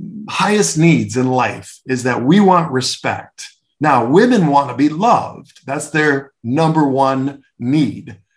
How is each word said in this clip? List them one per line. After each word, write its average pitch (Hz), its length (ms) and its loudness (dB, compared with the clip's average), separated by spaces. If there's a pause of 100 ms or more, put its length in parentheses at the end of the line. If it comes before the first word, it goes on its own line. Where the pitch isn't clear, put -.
(300)
highest 196 480 0
needs 127 380 2
in 127 120 0
life, 113 580 -4
is 123 180 -6
that 120 200 -2
we 170 180 4
want 175 320 4
respect. - 760 -6 (320)
Now, 135 240 2
women 196 420 4
want 139 220 0
to 120 60 -10
be 143 140 2
loved. 160 760 -4
That's 143 240 -8
their 143 440 0 (100)
number 156 420 0
one 135 580 -2 (140)
need. 123 640 -4 (180)